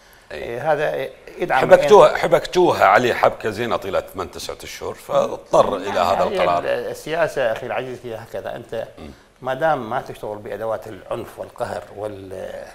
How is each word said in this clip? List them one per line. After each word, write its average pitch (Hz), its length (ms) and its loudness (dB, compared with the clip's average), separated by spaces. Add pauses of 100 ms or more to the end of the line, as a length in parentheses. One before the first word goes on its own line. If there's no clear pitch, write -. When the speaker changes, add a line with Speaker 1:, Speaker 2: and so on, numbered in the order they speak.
(320)
Speaker 1:
أي. - 60 -10
Speaker 2:
إيه، 123 360 -2
هذا 147 360 -4 (280)
يدعم 131 220 0
Speaker 1:
حبكتوها، 147 580 8
حبكتوها 156 680 4
عليه 107 280 6
حبكة 113 360 0
زينة 107 280 -4
طيلة 87 240 -4
ثمان 90 300 -8
تسعة - 320 -12
أشهر، 90 300 -10
فاضطر 127 800 0
إلى 92 100 -6
Speaker 2:
يعني، 95 140 -2
Speaker 1:
هذا 87 240 2
Speaker 2:
هي - 200 0
Speaker 1:
القرار. - 200 0
Speaker 2:
ال-، 139 40 -6
السياسة 123 840 -2
أخي 113 140 -6
العزيز 120 380 -6
هي 117 120 -10
هكذا، 110 400 -10
أنت 117 320 -10 (100)
Speaker 1:
مم. 76 140 -16 (300)
Speaker 2:
ما 131 120 -4
دام 139 360 -2
ما 127 120 -4
تشتغل 113 360 -10
بأدوات 107 500 -8
العنف 110 520 -12
والقهر 98 440 -8 (120)
وال-، 95 800 -12